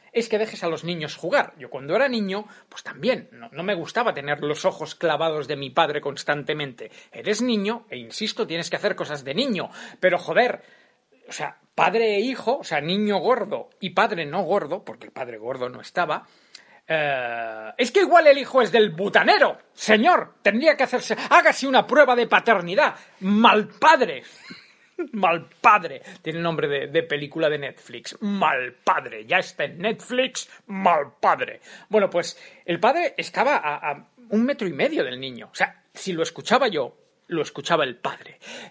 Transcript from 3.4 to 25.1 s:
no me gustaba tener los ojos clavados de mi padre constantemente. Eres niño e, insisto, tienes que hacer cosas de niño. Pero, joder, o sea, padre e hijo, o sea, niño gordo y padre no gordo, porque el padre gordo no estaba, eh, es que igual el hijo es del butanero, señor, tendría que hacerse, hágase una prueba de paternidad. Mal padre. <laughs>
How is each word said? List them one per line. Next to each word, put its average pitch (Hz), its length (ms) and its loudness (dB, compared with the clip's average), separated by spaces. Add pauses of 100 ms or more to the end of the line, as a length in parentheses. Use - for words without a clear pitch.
no 151 120 -10
me 202 120 -2
gustaba 180 400 -2
tener 147 260 -4
los 147 240 -4
ojos - 300 -2
clavados 156 520 -2
de 147 100 -4
mi 139 140 -10
padre 147 300 0
constantemente. 143 880 -6 (220)
Eres 202 300 -4
niño 233 480 -2
e, 131 80 -12
insisto, 123 480 -6
tienes 165 240 -6
que 160 60 -2
hacer 202 180 -2
cosas 143 300 -8
de 139 100 -8
niño. 196 340 -2 (320)
Pero, 180 180 4
joder, 208 440 0 (680)
o - 40 -14
sea, - 260 -10 (160)
padre 202 420 2
e 196 40 2
hijo, 247 380 -2
o - 60 -14
sea, 151 160 -4
niño 196 380 -2
gordo 180 500 -2 (100)
y 185 120 -8
padre 190 340 0
no 160 180 -4
gordo, 165 420 -2
porque - 220 -16
el - 60 -20
padre 120 240 -10
gordo 123 320 -6
no 120 140 -14
estaba, 170 440 -4 (600)
eh, 120 880 -4
es 247 140 0
que 403 100 4
igual 330 260 6
el 277 120 10
hijo 262 240 2
es 180 100 0
del 208 180 4
butanero, 202 680 4 (160)
señor, 220 640 4
tendría 269 380 2
que 262 60 2
hacerse, 226 300 -2 (140)
hágase 320 380 4
una 254 200 4
prueba 254 300 6
de 240 100 2
paternidad. 202 680 2 (260)
Mal 208 480 6
padre. 254 540 4 (760)
<laughs> 330 160 -8